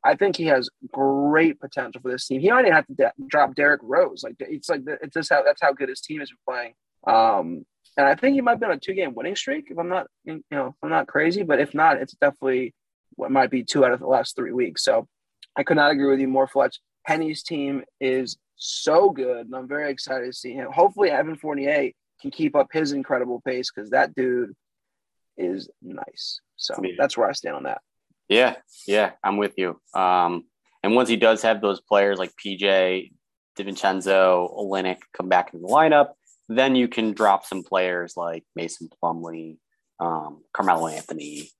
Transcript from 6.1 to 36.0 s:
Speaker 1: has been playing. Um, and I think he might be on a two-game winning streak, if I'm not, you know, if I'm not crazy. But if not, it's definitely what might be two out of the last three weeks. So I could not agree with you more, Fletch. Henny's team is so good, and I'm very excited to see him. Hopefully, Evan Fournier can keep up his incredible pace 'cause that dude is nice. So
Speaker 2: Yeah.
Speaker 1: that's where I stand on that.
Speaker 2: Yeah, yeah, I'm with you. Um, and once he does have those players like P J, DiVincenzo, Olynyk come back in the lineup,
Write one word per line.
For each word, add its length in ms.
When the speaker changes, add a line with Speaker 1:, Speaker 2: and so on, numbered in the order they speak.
Speaker 1:
has 100
been 60
playing. 260
Um, 580
and 100
I 80
think 200
he 60
might 200
be 60
on 60
a 60
two-game 360
winning 220
streak, 340
if 80
I'm 100
not, 180
you 260
know, 180
if 140
I'm 80
not 180
crazy. 340
But 180
if 140
not, 220
it's 180
definitely 600
what 180
might 180
be 140
two 200
out 80
of 80
the 60
last 300
three 160
weeks. 320
So 240
I 60
could 140
not 140
agree 180
with 120
you 80
more, 180
Fletch. 320
Henny's 380
team 400
is 360
so 540
good, 360
and 80
I'm 120
very 240
excited 360
to 60
see 200
him. 200
Hopefully, 380
Evan 260
Fournier 540
can 100
keep 240
up 180
his 200
incredible 520
pace 260
'cause 200
that 240
dude 400
is 340
nice. 600
So 260
Speaker 2:
Yeah. 160
Speaker 1:
that's 180
where 120
I 40
stand 240
on 80
that. 160
Speaker 2:
Yeah, 280
yeah, 260
I'm 140
with 200
you. 240
Um, 500
and 120
once 140
he 80
does 260
have 180
those 200
players 380
like 180
P 200
J, 560
DiVincenzo, 1000
Olynyk 400
come 120
back 260
in 80
the 60
lineup, 420